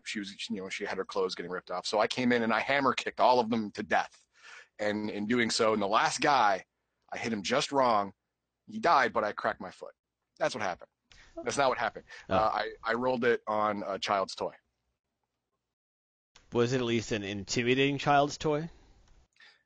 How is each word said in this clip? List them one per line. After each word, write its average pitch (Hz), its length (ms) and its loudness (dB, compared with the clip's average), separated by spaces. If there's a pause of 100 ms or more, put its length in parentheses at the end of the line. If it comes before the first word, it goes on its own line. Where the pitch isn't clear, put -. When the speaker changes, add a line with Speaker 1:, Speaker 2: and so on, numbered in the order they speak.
Speaker 1:
she - 160 -8
was, 101 120 -8 (200)
you 98 100 -6
know, 95 80 -10
she 101 160 -6
had 95 140 -6
her 95 60 -2
clothes 95 280 -2
getting 87 180 -8
ripped 90 200 -8
off. 90 160 -6
So 107 120 2
I 113 60 4
came 123 260 0
in, 120 120 4
and 110 100 2
I 110 60 4
hammer 135 340 0
kicked - 260 -6
all 123 200 6
of 113 100 0
them 110 220 -2
to - 100 -10
death. 95 340 0 (600)
And 107 320 -2
in 101 160 -6
doing 117 240 2
so, 110 240 2
and 107 80 0
the 101 60 0
last 131 340 2
guy, 113 420 4 (480)
I 95 60 -10
hit 117 160 -4
him 104 80 -4
just 127 300 0
wrong. 113 420 2 (540)
He 110 100 -12
died, 131 360 4
but 110 100 0
I 104 80 -2
cracked 107 300 -4
my 92 100 -12
foot. - 220 -16 (440)
That's 156 160 -2
what 107 100 -6
happened. - 260 -6 (540)
That's 117 140 -2
not 135 120 4
what 113 100 -2
happened. 110 260 -4 (240)
Speaker 2:
Oh. 95 60 0
Speaker 1:
Uh, 110 180 2
I, 107 160 -4 (140)
I 113 100 0
rolled 123 320 0
it 117 220 2
on 107 400 0
a 98 100 -4
child's 98 380 -2
toy. 90 180 -6 (2000)
Speaker 2:
Was 120 180 2
it 135 60 0
at 123 80 0
least 117 260 0
an 104 120 -4
intimidating 123 720 0
child's 143 400 2
toy? 156 320 -2 (960)